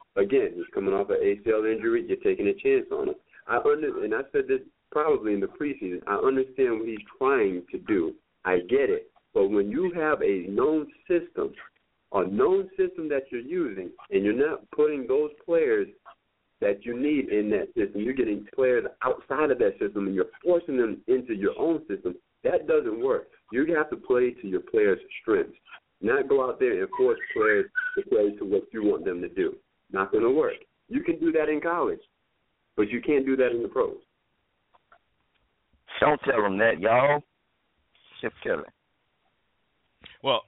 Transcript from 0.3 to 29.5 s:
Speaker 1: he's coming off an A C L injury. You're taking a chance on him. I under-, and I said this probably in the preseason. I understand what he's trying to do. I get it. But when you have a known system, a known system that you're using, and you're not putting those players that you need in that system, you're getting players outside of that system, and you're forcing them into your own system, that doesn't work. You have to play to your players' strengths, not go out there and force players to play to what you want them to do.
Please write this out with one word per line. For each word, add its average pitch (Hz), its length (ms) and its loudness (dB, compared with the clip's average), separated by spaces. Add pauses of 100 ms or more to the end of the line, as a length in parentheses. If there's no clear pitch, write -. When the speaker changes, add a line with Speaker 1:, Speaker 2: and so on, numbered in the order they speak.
Speaker 1:
he's 87 180 -8
coming 98 200 0
off 98 160 0
an 95 120 2
A 101 220 2
C 113 80 0
L 110 140 2
injury. 113 420 0
You're 95 100 -2
taking 98 300 0
a 98 60 2
chance 135 380 2
on 71 180 -2
him. 76 60 -4 (320)
I 117 100 0
under-, 147 460 0
and 107 100 -2
I 120 80 -2 (100)
said 135 160 0
this 131 140 0 (300)
probably 143 420 0
in 101 60 0
the 95 80 -2
preseason. 98 600 -6
I 101 80 -2
understand 131 640 0
what 117 100 -6
he's 110 100 -8 (180)
trying 107 540 0
to 92 80 -8
do. 87 340 0 (320)
I 92 140 2 (100)
get 127 200 2
it. 87 200 -2 (240)
But 98 140 4
when 104 240 0
you 175 240 -2
have 151 260 0
a 95 260 0
known 143 380 0 (220)
system, 165 460 -2 (580)
a 92 160 0
known 175 500 2
system 180 320 -2
that 135 220 -2
you're 120 100 -6
using, 123 480 -4 (220)
and 98 120 2
you're 107 140 2
not 151 320 -2
putting 147 380 0
those 151 240 0 (120)
players 127 440 2 (720)
that 104 240 0
you 120 100 -6
need 143 340 0
in 104 200 0
that 98 260 -2
system, 104 260 -2
you're 123 120 -2
getting 107 400 -2
players 127 320 2 (160)
outside 135 480 -2
of 127 80 2
that 104 240 2
system, 101 240 -2
and 95 80 -2
you're 92 120 0 (180)
forcing 170 340 2
them 117 300 0
into 127 260 0
your 98 240 -2
own 156 220 0 (100)
system, 92 240 -4 (300)
that 160 240 0
doesn't 123 360 0
work. 127 260 -2 (220)
You 151 240 0
have 151 140 0
to 123 60 -4
play 123 440 0
to 104 80 -12
your 92 120 -2
players' 101 400 2 (240)
strengths, 98 340 0 (420)
not 131 300 0
go 135 180 2
out 120 120 -6
there 120 200 2
and 95 160 -2
force 123 220 2 (180)
players 107 300 2 (320)
to - 60 -4
play 104 340 2
to 104 80 -8
what 98 260 0
you 110 140 -6
want 90 180 2
them 90 180 -4
to 87 80 -8
do. 87 260 -2 (360)